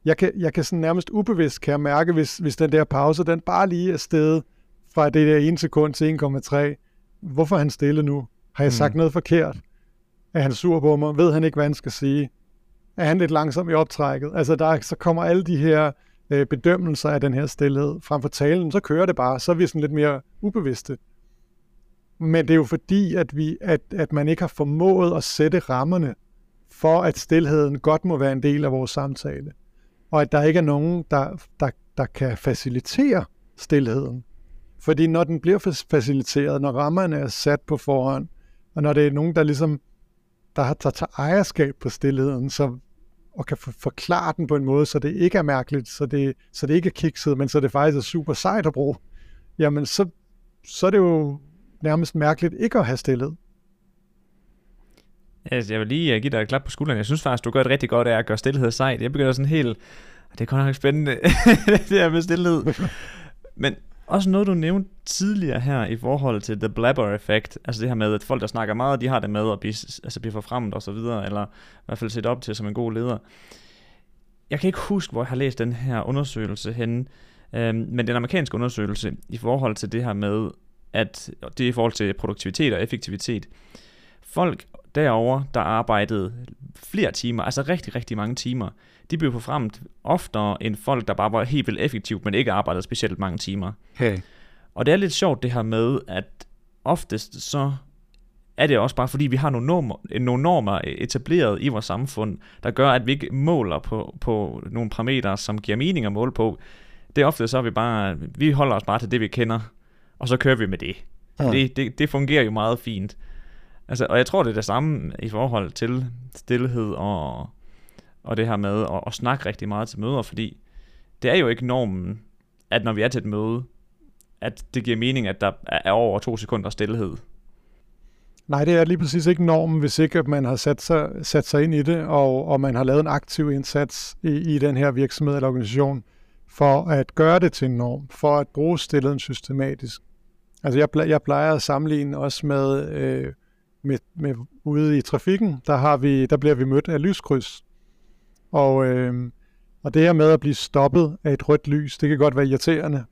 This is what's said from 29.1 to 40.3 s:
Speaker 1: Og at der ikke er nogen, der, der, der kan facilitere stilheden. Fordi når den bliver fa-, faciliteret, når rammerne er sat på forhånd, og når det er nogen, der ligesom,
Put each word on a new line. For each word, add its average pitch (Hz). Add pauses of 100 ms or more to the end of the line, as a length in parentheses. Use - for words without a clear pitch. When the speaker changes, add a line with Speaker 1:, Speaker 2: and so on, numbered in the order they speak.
Speaker 1:
Og 156
at 143
der 147
ikke 160
er 170
nogen, 156
der, 143 (240)
der, 139 (260)
der 131
kan 127
facilitere 139 (320)
stilheden. 131 (540)
Fordi 156
når 165
den 160
bliver 190
fa-, -
faciliteret, 143
når 143
rammerne 156
er 139
sat 143
på -
forhånd, 135 (460)
og 151
når 147
det 147
er 143
nogen, 151
der 160
ligesom, 151 (760)